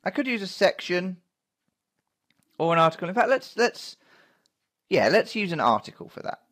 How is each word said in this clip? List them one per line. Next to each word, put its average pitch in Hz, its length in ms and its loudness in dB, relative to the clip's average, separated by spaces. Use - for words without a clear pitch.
I - 60 -2
could 269 160 -2
use 233 160 -4
a 190 40 -8
section 180 680 -2
or 165 140 2
an 170 60 4
article. 165 300 2
In 185 60 -8
fact, 233 140 2
let's, 262 280 -2
let's, - 400 -2
yeah, 127 200 4
let's 214 260 2
use 208 160 -4
an 160 100 -4
article 107 480 -2
for - 140 -18
that. - 300 -10